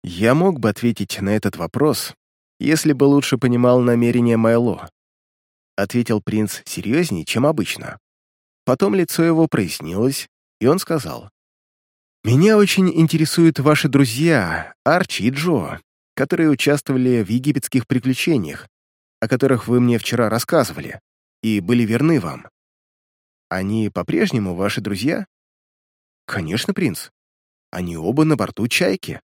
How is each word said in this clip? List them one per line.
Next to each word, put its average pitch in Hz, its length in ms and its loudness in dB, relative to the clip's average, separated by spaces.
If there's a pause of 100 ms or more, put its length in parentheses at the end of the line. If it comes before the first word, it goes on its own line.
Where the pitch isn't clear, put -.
"Я 101 300 0
мог 170 260 2
бы 110 80 2
ответить 107 520 -4
на 98 100 -2
этот 104 260 -2
вопрос, 123 560 -2 (460)
если 151 340 0
бы 135 120 2
лучше 139 340 2
понимал 123 420 4
намерения 120 560 2
Майло", 113 540 0 (880)
ответил 110 440 -2
принц 107 460 -4
серьёзнее, 101 580 -4
чем 123 220 -2
обычно. - 520 -4 (680)
Потом 196 300 0
лицо 175 300 0
его 165 220 4
прояснилось, 101 840 -4 (320)
и 110 60 0
он 160 120 4
сказал: 117 520 -6 (920)
"Меня 165 320 6
очень 190 320 4
интересуют 160 680 2
ваши 147 300 2
друзья, 123 840 0 (100)
Арчи 160 420 0
и 127 40 4
Джо, 135 500 -4 (340)
которые 160 360 0
участвовали 127 720 0
в 87 60 -4
египетских 127 580 -2
приключениях, 127 840 -2 (520)
о 113 80 -2
которых 131 380 2
вы 123 140 4
мне 120 180 2
вчера 117 320 0
рассказывали, - 720 -2 (420)
и 107 180 0
были 120 220 2
верны 120 380 2
вам. 73 280 -10 (1000)
Они 101 420 -2
по-прежнему 104 640 -2
ваши 98 260 -4
друзья?" 110 460 -4 (1000)
Конечно, 98 460 -6
принц. - 380 -6 (600)
Они 87 260 -8
оба 120 280 0
на 156 120 2
борту 104 320 -6
"Чайки". - 580 -4